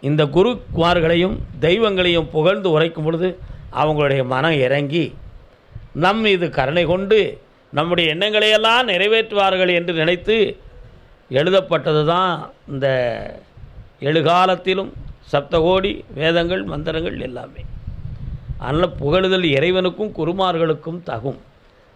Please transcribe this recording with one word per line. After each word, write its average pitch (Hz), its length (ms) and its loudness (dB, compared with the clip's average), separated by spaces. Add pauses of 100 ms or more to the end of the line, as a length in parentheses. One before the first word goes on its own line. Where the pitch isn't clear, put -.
இந்த 151 220 0
குருக்குமார்களையும் 175 1080 2 (240)
தெய்வங்களையும் 180 680 2
புகழ்ந்து 185 420 2
உரைக்கும் 160 320 2
பொழுது 165 240 0 (460)
அவங்களுடைய 143 520 2
மனம் 135 340 2
இறங்கி 139 440 0 (880)
நம் 190 300 2
மீது 190 280 2
கருணை 147 360 0
கொண்டு 196 340 2 (540)
நம்முடைய 165 420 0
எண்ணங்களையெல்லாம் 214 720 2
நிறைவேற்றுவார்கள் 196 840 2
என்று 175 200 0
நினைத்து 175 440 0 (920)
எழுதப்பட்டது 156 760 2
தான் 180 260 2 (360)
இந்த 139 200 -2 (1120)
எழுகாலத்திலும் 180 920 2 (400)
சப்தகோடி 170 600 2 (220)
வேதங்கள், 170 500 0
மந்திரங்கள் 160 560 -6
எல்லாமே. - 420 -12 (1000)
அதனால 147 280 0
புகழுதல் 185 560 0
இறைவனுக்கும் 180 720 0
குருமார்களுக்கும் 165 880 -2
தகும், 123 360 -8 (560)